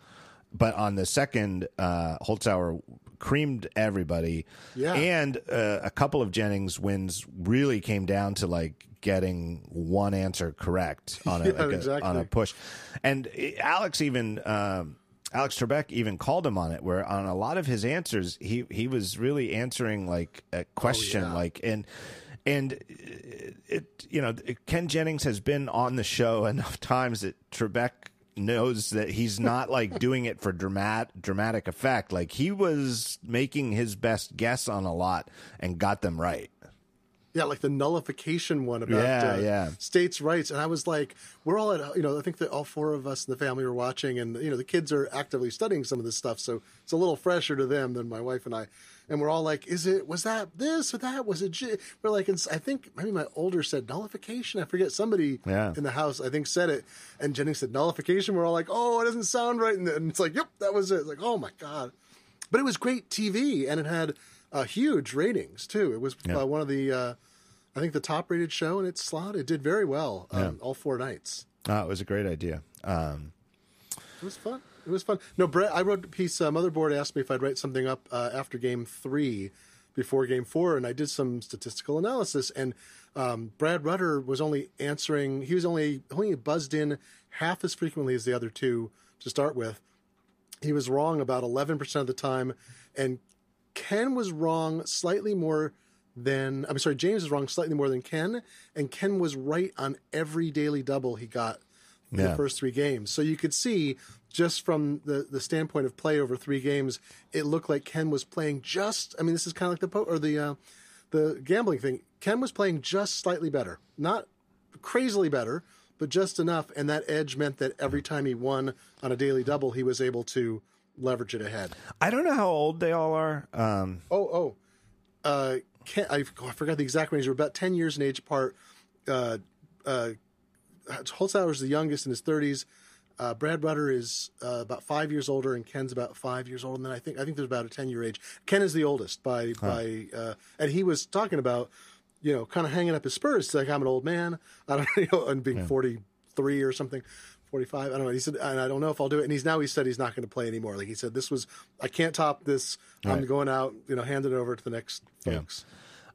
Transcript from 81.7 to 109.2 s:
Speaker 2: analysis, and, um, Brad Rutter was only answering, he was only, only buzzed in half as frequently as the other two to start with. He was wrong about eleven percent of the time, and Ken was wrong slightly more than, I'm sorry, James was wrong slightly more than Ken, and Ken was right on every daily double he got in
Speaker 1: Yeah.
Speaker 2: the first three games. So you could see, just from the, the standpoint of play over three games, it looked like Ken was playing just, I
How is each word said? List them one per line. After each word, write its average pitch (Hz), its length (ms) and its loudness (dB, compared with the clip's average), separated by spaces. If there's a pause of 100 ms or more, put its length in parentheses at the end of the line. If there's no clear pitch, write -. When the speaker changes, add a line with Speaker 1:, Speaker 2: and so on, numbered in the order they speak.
Speaker 2:
analysis, 196 520 -2
and, 131 220 -4 (420)
um, 117 440 -4
Brad 156 260 2
Rutter 165 340 2
was 131 220 -2
only 147 300 0 (100)
answering, 143 640 0
he 139 120 -2
was 175 120 2
only, 151 440 0
only 190 260 0
buzzed 147 360 -2
in 151 240 2 (360)
half 170 320 -2
as 170 100 -4
frequently 147 400 0
as 113 100 -2
the 123 80 2
other 117 160 -2
two 117 420 -2 (300)
to - 80 -10
start 143 260 0
with. 113 280 -6 (800)
He 147 100 0
was 135 160 0
wrong 147 320 2
about 127 240 0
eleven 143 340 0
percent 143 220 -2
of 135 60 0
the 131 80 -2
time, 131 400 -2 (420)
and 131 220 0 (560)
Ken 240 400 0
was 214 180 -2
wrong 160 540 0
slightly 202 480 0
more 156 380 2 (440)
than, 135 520 0
I'm 139 100 -2
sorry, 143 180 2
James 190 260 2
was 151 80 -8
wrong 139 160 0
slightly 160 280 -2
more 139 140 2
than 127 140 0
Ken, 190 400 -2 (320)
and 143 160 -2
Ken 196 300 0
was 147 160 0
right 151 400 0
on 135 200 -2 (160)
every 160 380 0
daily 147 320 2
double 127 340 0
he 117 100 -10
got 113 340 -2 (500)
in 95 80 0
Speaker 1:
Yeah. 95 100 6
Speaker 2:
the 80 80 2
first 139 220 0
three 127 140 0
games. 127 380 0
So 151 120 0
you 156 140 2
could 165 180 0
see, 170 420 0 (360)
just 170 320 2
from 151 400 2
the, 143 260 -2
the 135 100 -4
standpoint 156 460 0
of 120 100 -6
play 151 220 2
over 127 180 0
three 139 240 -2
games, 135 380 0 (340)
it 156 120 0
looked 156 240 0
like 143 160 0
Ken 160 260 -2
was 139 140 0
playing 147 380 -4
just, - 560 -4
I 160 40 -2